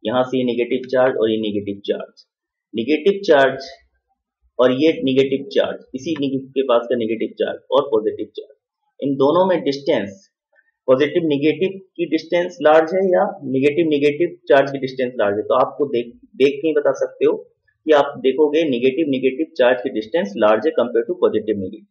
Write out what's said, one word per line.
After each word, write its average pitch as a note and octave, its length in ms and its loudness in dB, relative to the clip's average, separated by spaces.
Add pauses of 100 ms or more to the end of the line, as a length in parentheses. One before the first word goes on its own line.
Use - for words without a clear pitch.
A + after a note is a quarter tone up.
यहाँ B2 200 0
से B2+ 160 -2
ये B2+ 60 0
नेगेटिव A#2+ 460 -2
चार्ज C3 260 2
और A2 140 0
ये A2 100 0
नेगेटिव G2+ 460 -6
चार्ज, - 360 -8 (520)
नेगेटिव D3+ 500 0
चार्ज C3+ 420 2 (920)
और B2+ 140 4
ये C#3+ 180 2 (120)
नेगेटिव C3+ 460 0
चार्ज, - 360 -2 (100)
इसी C#3+ 260 -6
नेगेटिव C3 280 -4
के C3+ 140 -2
पास A#2+ 280 2
का B2+ 60 0
नेगेटिव A2 420 -4
चार्ज - 220 -4 (100)
और C#3 200 2
पॉजिटिव G#2+ 360 -2 (120)
चार्ज, - 180 -20 (440)
इन C#3+ 140 -2
दोनों D3+ 340 4
में E3+ 160 0
डिस्टेंस, C#3 640 -4 (600)
पॉजिटिव D3 400 2
नेगेटिव D#3 500 0 (180)
की E3+ 140 -4
डिस्टेंस F3 520 -2
लार्ज D#3+ 320 4
है F#3+ 160 0
या F3+ 120 4 (220)
नेगेटिव C#3+ 440 0
नेगेटिव D3 480 0 (120)
चार्ज C#3 220 4
की C#3 80 -8
डिस्टेंस C3 380 -4
लार्ज G#2 200 0
है, G#2+ 60 -4
तो B2+ 120 0
आपको C3+ 320 0
देख, A#2+ 260 -4 (240)
देख C#3 260 2
के D#3+ 60 0
ही D#3 60 0
बता C#3+ 180 0
सकते C3 320 -4
हो D3+ 120 2
कि - 560 -6
आप C#3+ 260 4
देखोगे, D3 460 2
नेगेटिव C3+ 440 0
नेगेटिव C3 500 -2
चार्ज B2+ 240 4
की - 80 -6
डिस्टेंस E3 460 -4
लार्ज A2 300 2
है D#3+ 140 0
compare A#2+ 260 -2
to - 180 -6
positive G#2+ 380 0
negative। - 280 -12